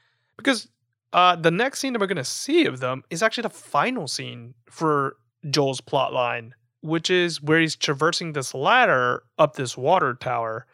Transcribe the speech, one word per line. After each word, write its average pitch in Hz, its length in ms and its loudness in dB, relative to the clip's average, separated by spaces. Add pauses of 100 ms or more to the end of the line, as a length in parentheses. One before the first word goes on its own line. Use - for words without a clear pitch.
(360)
because, 247 320 -2 (440)
uh, 180 220 6
the 165 160 4
next 233 300 -2
scene 269 140 -4
that 233 60 -2
we're 196 60 0
gonna 180 160 -4
see 302 440 0
of 127 120 -4
them 127 320 -4
is 175 140 -2
actually 226 180 -2
the 220 80 -4
final 185 560 -2
scene 123 480 -10 (160)
for 147 460 0 (340)
Joel's 135 300 0
plot 135 320 -2
line, 120 420 -4 (260)
which 160 300 -4
is 175 320 2
where 156 160 4
he's 160 160 2
traversing 160 580 -2
this 139 220 -6
ladder 139 680 2 (120)
up 147 200 4
this 127 200 -6
water 139 380 2
tower. 117 600 -4